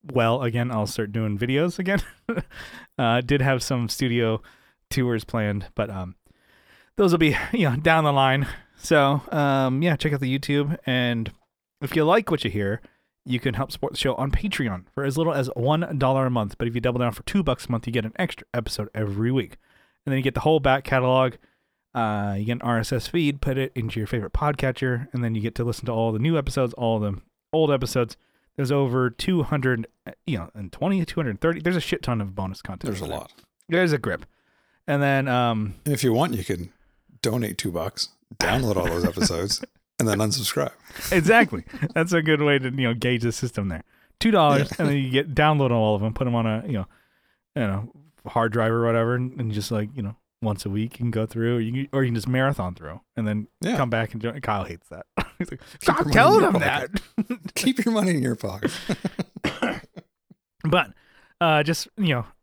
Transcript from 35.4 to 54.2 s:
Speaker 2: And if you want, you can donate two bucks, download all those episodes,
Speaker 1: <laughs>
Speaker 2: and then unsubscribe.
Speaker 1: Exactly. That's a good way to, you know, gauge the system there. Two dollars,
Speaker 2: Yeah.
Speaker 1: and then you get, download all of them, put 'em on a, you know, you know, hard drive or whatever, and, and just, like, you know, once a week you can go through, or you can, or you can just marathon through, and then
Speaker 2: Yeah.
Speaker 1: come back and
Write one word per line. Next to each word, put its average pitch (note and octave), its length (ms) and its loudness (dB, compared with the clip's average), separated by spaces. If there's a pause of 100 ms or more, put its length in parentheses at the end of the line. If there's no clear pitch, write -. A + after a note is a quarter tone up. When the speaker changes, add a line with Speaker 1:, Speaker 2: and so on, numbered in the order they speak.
Speaker 2:
And D3 80 0
if C3 100 -2
you B2+ 80 4
want, D3 220 2
you F#2+ 100 -4
can F2 300 -6 (480)
donate A2 360 -2
two F#2+ 140 -6
bucks, F#2+ 380 -6 (280)
download A2 380 2
all F2+ 100 0
those F2 200 0
episodes, F2 580 -2 (180)
Speaker 1:
<laughs> - 180 -20
Speaker 2:
and A2 100 2
then G2 80 2
unsubscribe. A2+ 560 -2 (360)
Speaker 1:
Exactly. G3+ 540 4 (300)
That's E3+ 180 0
a E3+ 100 4
good D#3 200 2
way C#3+ 180 4
to, C3 60 -4
you B2 60 -4 (180)
know, A#2 40 0
gauge A#2+ 300 0
the A#2 80 2
system G#2+ 380 -4
there. E2 160 -8 (340)
Two A3+ 120 4
dollars, D3 400 6
Speaker 2:
Yeah. - 80 -10
Speaker 1:
and D#3 100 2
then C#3+ 80 2
you C3 120 -2
get, C#3 240 0
download D3 380 4
all A2 240 4
of G2 60 0
them, A2 120 0
put B2+ 140 -2
'em A#2+ 80 0
on A2+ 100 2
a, A2 220 -2
you D3 60 -4
know, F#2+ 140 -4 (680)
you B2+ 60 -2
know, G#2 320 -2 (340)
hard A2+ 240 0
drive A2+ 220 2
or A#2 120 2
whatever, A#2 300 2
and, B2+ 240 -4
and A2+ 140 -2
just, G#2 180 -4
like, G#2+ 240 -2
you B2+ 80 -6
know, G#2 140 -6 (240)
once G#2 240 -2
a G#2 40 -2
week G#2+ 240 -2
you - 100 -20
can A#2 80 0
go A2 140 0
through, A#2 320 0
or - 20 0
you A2+ 120 -2
can, C3+ 200 -4
or C3+ 120 2
you B2+ 40 2
can A#2 80 0
just A2+ 120 -2
marathon B2+ 480 0
through, D#2 240 -14 (160)
and A2 120 -2
then G#2+ 200 -2 (140)
Speaker 2:
Yeah. G#3+ 160 0
Speaker 1:
come B2+ 120 2
back A2+ 240 -2
and A2 80 -8